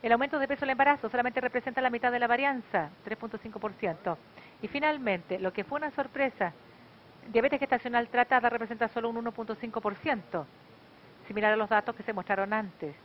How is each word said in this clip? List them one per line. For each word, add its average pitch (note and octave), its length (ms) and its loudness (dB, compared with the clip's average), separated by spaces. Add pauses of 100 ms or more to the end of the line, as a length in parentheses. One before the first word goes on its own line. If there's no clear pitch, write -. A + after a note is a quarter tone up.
El A#3 120 2
aumento C4+ 260 2
de C4+ 80 2
peso C#4 140 -2
del C#4 100 -2
embarazo C#4 380 4
solamente B3 320 0
representa B3 400 -2
la B3+ 100 4
mitad A#3+ 220 0
de A#3+ 80 0
la A#3+ 80 2
varianza, A#3+ 640 0 (120)
tres - 160 -8
punto A3+ 200 -10
cinco - 200 -12
por G#3 140 -6
ciento. E3+ 440 -4 (460)
Y G#3+ 60 -6
finalmente, B3 720 0
lo F#3 120 -2
que G3+ 120 -4
fue C#4+ 140 -4
una D4+ 120 -4
sorpresa, C4+ 640 -2 (800)
diabetes B3 260 4
gestacional A#3+ 500 0
tratada A#3+ 420 4
representa A#3 380 -2
solo A#3 200 -2
un A#3 80 -4
uno A#3 160 -4
punto A3+ 220 -6
cinco A3+ 260 -6
por G#3 140 0
ciento, G3 520 -2 (800)
similar G#3+ 280 4
a - 20 2
los G#3+ 140 0
datos A3 260 2
que G#3 60 -12
se A3+ 100 -4
mostraron G3 400 0
antes. F3+ 420 -4 (100)